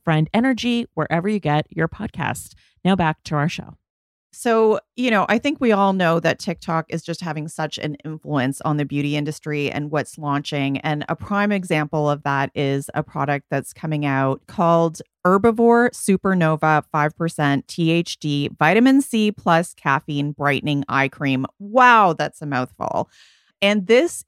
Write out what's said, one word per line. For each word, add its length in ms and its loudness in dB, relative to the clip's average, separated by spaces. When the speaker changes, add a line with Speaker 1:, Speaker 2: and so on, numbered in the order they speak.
Speaker 1:
Friend 300 2
Energy 580 0
wherever 380 -4
you 80 0
get 320 -2
your 180 -2
podcast. 680 -8
Now 120 4
back 280 -2
to 120 -4
our 120 0
show. 280 -12
Speaker 2:
So, 480 2
you 140 0
know, 200 2
I 80 2
think 240 -4
we 100 4
all 220 2
know 260 2
that 180 0
TikTok 520 -6
is 120 -6
just 200 -10
having 260 -8
such 300 -8
an 160 -6
influence 560 -4
on 160 -2
the 80 -2
beauty 320 -2
industry 540 -4
and 200 -6
what's 280 -6
launching. 600 -4
And 280 -4
a 80 -4
prime 360 -2
example 580 -2
of 140 -4
that 300 -2
is 380 -2
a 100 -4
product 480 -4
that's 220 -4
coming 320 -4
out 420 0
called 540 2
Herbivore 640 4
Supernova 1000 2
five 240 0
percent 500 0
T 240 -2
H 280 -2
D 400 -4
Vitamin 420 6
C 320 0
plus 400 0
caffeine 600 -2
brightening 540 -2
eye 220 0
cream. 380 -2
Wow, 540 4
that's 300 -6
a 40 -8
mouthful. 600 -4
And 240 2
this 420 4